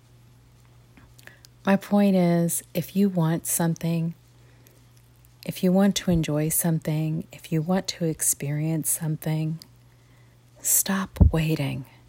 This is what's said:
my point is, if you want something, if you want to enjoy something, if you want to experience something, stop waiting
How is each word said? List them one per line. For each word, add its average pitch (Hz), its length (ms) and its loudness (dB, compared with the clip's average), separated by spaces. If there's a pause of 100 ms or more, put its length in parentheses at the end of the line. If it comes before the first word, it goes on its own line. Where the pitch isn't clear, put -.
(1700)
my 196 100 6
point 202 400 4
is, 170 460 2 (100)
if - 240 -6
you 202 140 4
want 165 360 0
something, 165 680 -2 (1300)
if - 180 -10
you 180 100 4
want 190 240 4
to - 140 -4
enjoy 156 380 0
something, 156 840 -2
if - 200 -12
you 160 80 0
want 185 280 -2
to - 180 -4
experience 151 840 -4
something, 156 680 -4 (1000)
stop - 580 -2 (140)
waiting 147 520 -2 (240)